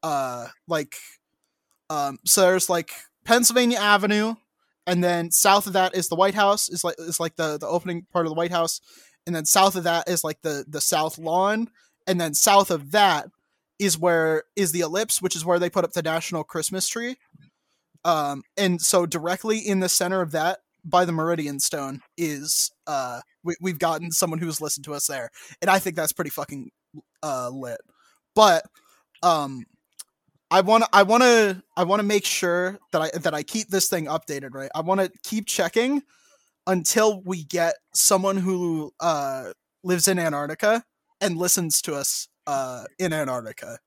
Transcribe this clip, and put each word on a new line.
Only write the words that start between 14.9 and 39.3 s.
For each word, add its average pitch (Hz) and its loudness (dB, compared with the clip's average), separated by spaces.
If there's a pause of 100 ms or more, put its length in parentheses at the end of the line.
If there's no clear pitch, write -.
which 180 -4
is 160 -8
where 175 2
they 175 0
put 185 -2
up 170 -4
the 175 -6
national 160 -4
Christmas 180 -6
tree. 240 -8 (880)
Um, 147 0 (120)
and 180 0
so 175 2
directly 175 -4
in 196 -2
the 180 0
center 185 0
of 165 -4
that, 165 -2 (260)
by 180 4
the 170 0
Meridian 160 -2
Stone, 135 -4 (160)
is, 151 -4 (140)
uh, 127 -6 (240)
we, 170 -4
we've 170 -4
gotten 165 -2
someone 160 -2
who's 160 -6
listened 147 -6
to 151 -12
us 143 -6
there, 131 -8 (300)
and 170 0
I 190 6
think 180 -4
that's 156 -2
pretty 156 -6
fucking, 139 -12 (500)
uh, 127 -6
lit. 127 -10 (520)
But, 190 6 (580)
um, 143 0 (840)
I 185 6
wanna, 220 4
I 202 10
wanna, 220 6 (140)
I 180 0
wanna 202 2
make 202 0
sure 180 -2 (140)
that 160 2
I, 156 -4
that 165 -2
I 147 -6
keep 220 -6
this 190 0
thing 165 -2
updated, 143 -8
right? 135 -12
I 156 -6
wanna 185 0 (140)
keep 214 -6
checking 247 0 (600)
until 190 2
we 180 -8
get 165 -2 (200)
someone 196 2
who, 175 -2
uh, 139 -2 (320)